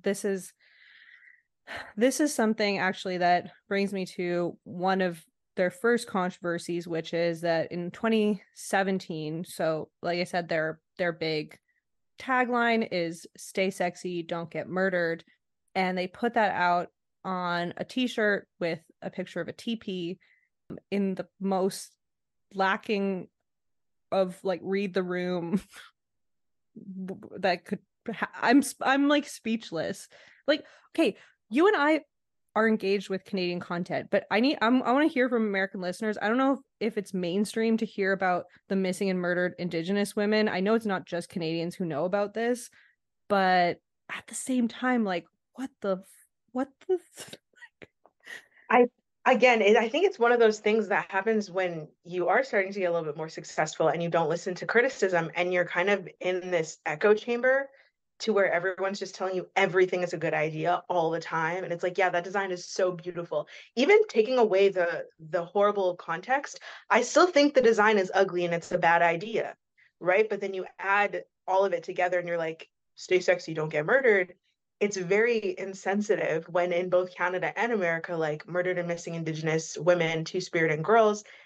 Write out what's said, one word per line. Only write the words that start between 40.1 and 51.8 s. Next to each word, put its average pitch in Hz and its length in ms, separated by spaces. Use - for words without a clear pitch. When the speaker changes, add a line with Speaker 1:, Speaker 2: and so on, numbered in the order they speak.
Speaker 1:
women. 214 320
I 185 140
know 208 140
it's 220 100
not 185 200
just 175 220
Canadians 165 480
who 190 80
know 160 220
about 202 280
this, 233 360
but 185 520
at - 180
the - 80
same 247 340
time, 247 340
like, 180 220
what 262 160
the 190 160
f-, - 300
what 269 160
the 370 60
f-, - 420
<laughs> - 600
Speaker 2:
I, 247 160
again, 240 360
it, 202 140
I 233 140
think 320 160
it's 392 140
one 233 120
of 240 80
those 214 200
things 214 300
that 170 200
happens 202 400
when 170 380